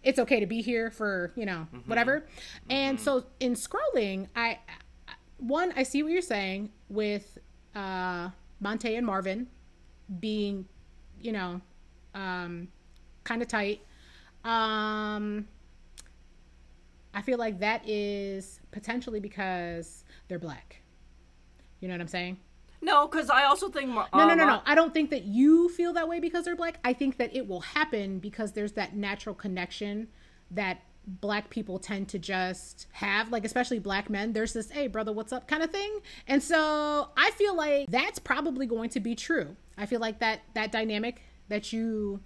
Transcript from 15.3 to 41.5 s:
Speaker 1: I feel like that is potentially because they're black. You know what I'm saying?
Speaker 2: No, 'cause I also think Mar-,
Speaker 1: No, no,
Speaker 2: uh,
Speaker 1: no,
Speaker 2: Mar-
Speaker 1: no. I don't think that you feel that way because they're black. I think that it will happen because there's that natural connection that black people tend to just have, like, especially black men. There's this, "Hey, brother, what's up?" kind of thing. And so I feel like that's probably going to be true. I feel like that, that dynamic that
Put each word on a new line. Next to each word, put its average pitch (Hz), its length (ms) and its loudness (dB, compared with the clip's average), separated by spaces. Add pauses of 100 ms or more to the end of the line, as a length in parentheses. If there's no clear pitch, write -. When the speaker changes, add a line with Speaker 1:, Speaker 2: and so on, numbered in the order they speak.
Speaker 1:
I 202 80 -6
feel 247 160 2
like 220 220 -2
that 220 280 0
is 202 720 -4 (120)
potentially 233 480 -6
because 180 840 -6 (240)
they're 180 100 -6
black. - 440 -12 (1000)
You 185 80 -8
know 180 60 -6
what 175 60 -6
I'm 170 80 -8
saying? 180 300 -6 (420)
Speaker 2:
No, 302 280 6
'cause 294 220 -2
I 269 140 8
also 285 260 4
think 269 180 -4
Mar-, 226 240 0
Speaker 1:
No, 196 140 10
no, 339 60 8
Speaker 2:
uh, - 20 8
Speaker 1:
no, 330 120 8
Speaker 2:
Mar- 240 100 8
Speaker 1:
no. - 100 -4
I 294 80 6
don't 330 180 6
think 311 180 2
that 254 140 0
you 302 460 8
feel 349 240 0
that 330 120 0
way 339 140 -2
because 339 240 0
they're 349 120 -2
black. 330 280 -4
I 254 80 4
think 269 240 0
that 240 180 0
it 247 140 -2
will 180 120 -4
happen 208 580 0
because 208 340 -6
there's 208 200 -4
that 196 220 -4
natural 202 400 -4
connection 202 760 -6 (420)
that 185 320 -4 (240)
black 208 440 -4
people 202 280 -6
tend 196 320 -4
to 202 80 -6
just 185 720 -4
have, 208 380 0
like, 226 160 -2
especially 247 320 0
black 196 320 -2
men. 208 240 -2
There's 220 180 -2
this, 220 180 -6
"Hey, 285 160 -2
brother, 220 260 -4
what's 214 200 -6
up?" 247 160 -8
kind 311 140 2
of 330 80 0
thing. 403 300 -4 (260)
And 277 160 4
so 302 760 4
I 339 160 6
feel 403 220 2
like 294 340 2
that's 277 300 0
probably 269 480 -2
going 226 240 -2
to 240 100 -2
be 233 140 -2
true. 202 420 -2 (220)
I 202 80 -6
feel 233 140 -2
like 226 200 -4
that, 220 200 0 (140)
that 220 160 -2
dynamic 220 520 -2 (260)
that 208 240 -4